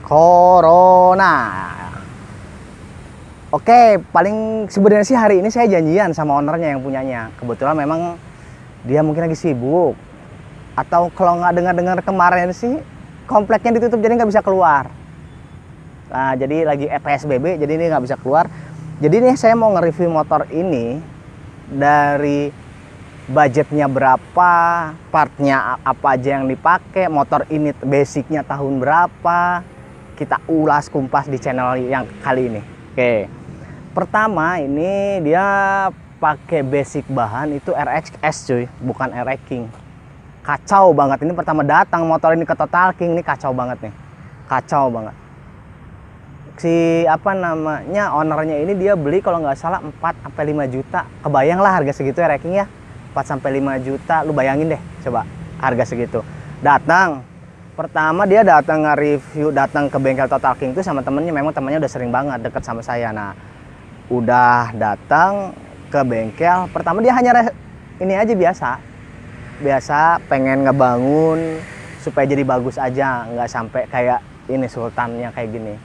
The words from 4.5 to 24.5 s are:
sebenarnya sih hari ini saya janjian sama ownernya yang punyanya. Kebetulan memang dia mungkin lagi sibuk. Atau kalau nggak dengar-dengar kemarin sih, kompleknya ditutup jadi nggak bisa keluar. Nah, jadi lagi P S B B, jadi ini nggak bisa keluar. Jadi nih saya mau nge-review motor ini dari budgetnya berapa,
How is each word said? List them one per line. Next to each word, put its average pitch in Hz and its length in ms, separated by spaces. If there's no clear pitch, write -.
sebenarnya 208 320
sih 254 160
hari 208 240
ini 220 80
saya 233 160
janjian 170 480
sama 151 240
ownernya 151 400
yang - 0
punyanya. 131 640
Kebetulan 131 320
memang 165 400
dia 143 160
mungkin 156 240
lagi 160 80
sibuk. 143 640
Atau 175 320
kalau 175 320
nggak 175 160
dengar-dengar 180 480
kemarin 180 480
sih, 247 240
kompleknya 214 560
ditutup 233 160
jadi 220 160
nggak 233 160
bisa 202 160
keluar. 160 480
Nah, 131 320
jadi 147 320
lagi 143 160
P - 240
S 143 160
B 131 160
B, 170 160
jadi 147 160
ini 165 160
nggak 131 160
bisa 135 80
keluar. 151 320
Jadi 202 240
nih 254 80
saya 233 240
mau 214 160
nge-review 170 320
motor 156 480
ini 151 480
dari 143 1040
budgetnya 147 560
berapa, 135 640